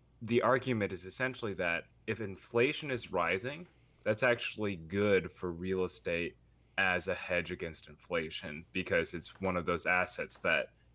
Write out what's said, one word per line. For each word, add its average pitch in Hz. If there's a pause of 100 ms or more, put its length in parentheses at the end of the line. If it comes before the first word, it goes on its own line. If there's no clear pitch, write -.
(220)
the 117
argument 120
is 90
essentially 117
that 85 (200)
if 110
inflation 117
is 120
rising, 98 (360)
that's 107
actually 107
good 92
for 90
real 92
estate 85 (420)
as 92
a 92
hedge 87
against 82
inflation, 82
because 87
it's -
one 92
of 82
those 85
assets 90
that, 80 (220)